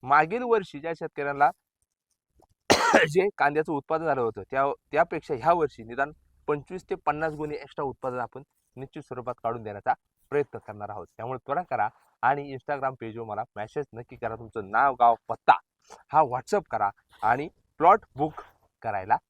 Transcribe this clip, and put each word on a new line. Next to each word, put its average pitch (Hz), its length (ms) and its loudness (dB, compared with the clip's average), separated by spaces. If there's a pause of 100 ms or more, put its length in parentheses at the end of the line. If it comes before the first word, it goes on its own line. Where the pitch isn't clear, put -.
मागील 156 400 4
वर्षी 220 380 0
ज्या 165 120 -6
शेतकऱ्यांना 143 580 2 (1200)
<coughs> 214 380 4
जे 185 200 2 (100)
कांद्याचं 147 340 0
उत्पादन 160 320 -2
झालं 139 160 0
होतं, 113 300 -2
त्या, 135 220 0 (200)
त्यापेक्षा 160 420 0
ह्या 135 180 2
वर्षी 156 300 0
निदान 123 300 -4 (340)
पंचवीस 151 440 -4
ते 196 40 -2
पन्नास 156 380 -2
गुणे 151 220 -8
एक्स्ट्रा 143 300 -10
उत्पादन 127 340 -6
आपण 123 240 -10 (340)
निश्चित 135 260 -14
स्वरूपात 123 320 -8 (100)
काढून 117 180 -4
देण्याचा 104 300 -4 (380)
प्रयत्न 139 280 -2
करणार 104 320 -12
आहोत. 104 160 -12 (100)
त्यामुळे 123 300 -8
त्वरा 139 160 -2
करा 113 260 -2 (340)
आणि 143 340 0
Instagram 135 440 -4
पेजवर 113 240 -10
मला 107 180 -6 (140)
मेसेज 107 280 -6 (100)
नक्की - 220 -16
करा. 113 200 -6
तुमचं 110 340 -10
नाव, 131 240 4
गाव, 117 200 6 (140)
पत्ता - 240 2 (600)
हा 156 100 6
WhatsApp 135 480 0
करा 107 200 0 (320)
आणि 127 260 0 (300)
प्लॉट 190 220 8 (160)
बुक 151 160 -2 (500)
करायला 104 340 -2 (140)